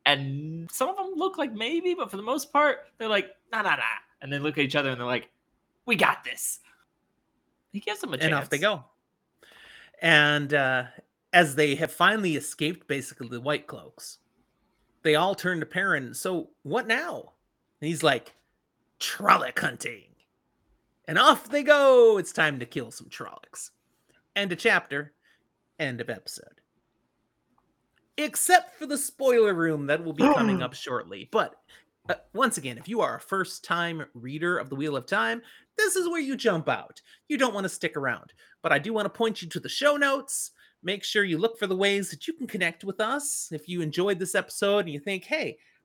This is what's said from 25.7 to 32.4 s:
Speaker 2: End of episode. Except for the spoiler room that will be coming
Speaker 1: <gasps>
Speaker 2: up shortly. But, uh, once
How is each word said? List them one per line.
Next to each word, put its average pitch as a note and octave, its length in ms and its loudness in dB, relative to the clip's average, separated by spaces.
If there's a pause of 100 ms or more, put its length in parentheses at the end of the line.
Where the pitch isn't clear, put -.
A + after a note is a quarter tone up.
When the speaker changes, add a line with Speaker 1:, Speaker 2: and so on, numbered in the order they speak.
Speaker 2:
End B2+ 220 -4
of A#2 80 -8
episode. - 520 -14 (1600)
Except D#4+ 600 2
for D#4 100 -12
the C#4 120 -4
spoiler A#3+ 560 4
room D#3+ 320 0
that D#3+ 180 0
will D#3+ 80 -4
be D3 100 -2
coming A#3 400 4
Speaker 1:
<gasps> - 0 -
Speaker 2:
up B2+ 120 -6
shortly. G#2 580 -8
But, G3 220 0 (540)
uh, F3 60 -2 (200)
once A#3+ 240 0